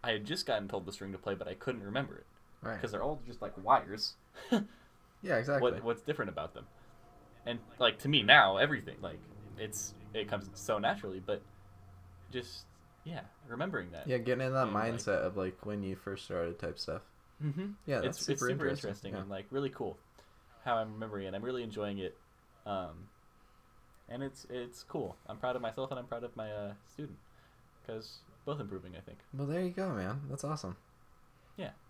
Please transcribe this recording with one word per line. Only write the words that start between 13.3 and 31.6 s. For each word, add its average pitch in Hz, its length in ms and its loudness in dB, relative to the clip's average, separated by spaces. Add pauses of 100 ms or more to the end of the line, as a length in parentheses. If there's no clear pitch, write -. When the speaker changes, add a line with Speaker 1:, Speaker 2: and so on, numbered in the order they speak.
Speaker 1:
remembering 120 460 -2
that. 80 160 -8
Speaker 2:
Yeah, 127 80 2
getting 123 300 2
in 127 80 0
that 131 140 4
Speaker 1:
And, 101 60 0
like 113 200 2
Speaker 2:
mindset 107 240 2
of, 92 180 0
like, 92 300 -2
when 104 160 -2
you 95 120 -2
first 95 300 -6
started 85 340 -2
type - 200 -4
stuff. - 240 -4 (420)
Speaker 1:
Mm-hmm. 175 280 -2 (140)
Speaker 2:
Yeah, 131 140 2
that's 131 160 0
Speaker 1:
It's, - 100 -4
Speaker 2:
super 151 60 2
Speaker 1:
it's 135 80 0
super 123 120 2
Speaker 2:
interesting. 139 360 0
Speaker 1:
interesting 101 260 -6
Speaker 2:
Yeah. 98 60 -2
Speaker 1:
and, 98 100 -6
like, 98 200 -6
really 135 180 0
cool 104 300 -4 (640)
how 120 120 2
I'm 110 180 0
remembering 107 320 -4
it. 92 80 -4
I'm 104 100 -4
really 127 180 -2
enjoying 104 360 -2
it. 92 180 -4 (480)
Um, 92 440 -4 (1000)
and 123 140 -6
it's, 135 260 -8
it's 123 360 -6
cool. 131 320 -4 (100)
I'm 104 100 -10
proud 123 180 0
of 123 60 0
myself 120 300 -2
and 131 100 -4
I'm 123 60 -10
proud 120 180 -6
of 117 100 -10
my, 110 160 -6
uh, 104 220 -4 (140)
student. - 320 -12 (680)
'Cause 113 340 -10 (260)
both 139 120 -2
improving, 92 380 -8
I 82 40 -12
think. - 180 -16 (160)
Speaker 2:
Well, 139 120 -2
there 160 160 0
you 180 80 0
go, 190 200 -2
man. 110 400 -2
That's 139 140 -6
awesome. 139 340 -4 (800)
Speaker 1:
Yeah. 190 140 -6 (180)